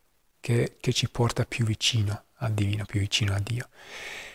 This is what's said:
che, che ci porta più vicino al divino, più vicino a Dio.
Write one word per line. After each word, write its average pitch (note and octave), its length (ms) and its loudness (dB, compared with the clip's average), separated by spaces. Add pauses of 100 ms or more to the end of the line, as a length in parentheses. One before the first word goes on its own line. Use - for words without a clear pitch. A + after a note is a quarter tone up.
(400)
che, A#2+ 400 0
che B2+ 120 0
ci - 160 2
porta A#2 380 2
più - 180 -2
vicino G#2+ 600 0 (140)
al A2+ 140 -2
divino, G#2 320 0
più - 140 -2
vicino G2 360 2
a G2 40 0
Dio. A#2 300 -4 (680)